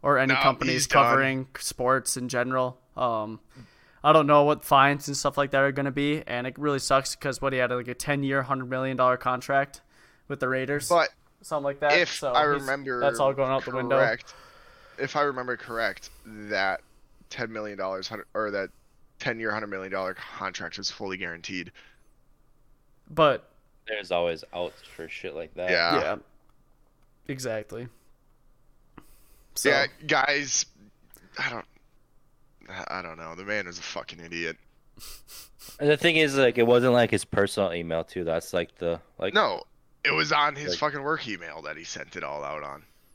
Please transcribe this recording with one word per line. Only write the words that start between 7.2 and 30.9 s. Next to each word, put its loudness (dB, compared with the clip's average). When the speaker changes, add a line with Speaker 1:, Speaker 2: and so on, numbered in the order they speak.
Speaker 1:
what, 0
he 0
had, 2
like, -4
a -6
ten-year, 0
hundred -4
million -2
dollar 4
contract -2
with -8
the -2
Raiders? -2
Speaker 2:
But 4
Speaker 1:
Something -4
like -4
that. 4
Speaker 2:
if 2
Speaker 1:
So -2
Speaker 2:
I 4
Speaker 1:
he's, 0
Speaker 2:
remember -4
Speaker 1:
that's 2
all 4
going 0
out 0
the -6
window. 0
Speaker 2:
correct, 0
if -4
I 2
remember -2
correct, -6
that -2
ten -8
million -8
dollars, -6
hundred, -12
or -2
that -4
ten-year, -4
hundred -4
million -10
dollar -4
contract -10
is -8
fully -8
guaranteed. -10
Speaker 1:
But 2
Speaker 3:
There's -8
always 0
outs -6
for -12
shit -10
like -10
that. -4
Speaker 2:
Yeah. 4
Speaker 1:
Yeah. -2
Exactly. -8
So 2
Speaker 2:
Yeah, 4
guys, 2